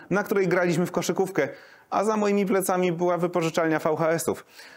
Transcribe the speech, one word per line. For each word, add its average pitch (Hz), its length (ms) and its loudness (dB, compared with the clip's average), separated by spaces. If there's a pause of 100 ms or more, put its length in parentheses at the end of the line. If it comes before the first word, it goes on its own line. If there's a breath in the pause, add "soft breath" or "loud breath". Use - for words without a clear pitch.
(100)
na 196 120 2
której 196 260 0
graliśmy 175 380 2
w 165 60 -6
koszykówkę, 175 560 0 (420 loud breath)
a - 140 0
za 220 120 0
moimi 202 300 2
plecami 180 460 0
była 175 260 0
wypożyczalnia 165 600 0
V 156 180 0
H 160 140 0
S-ów. 160 360 -2 (300 loud breath)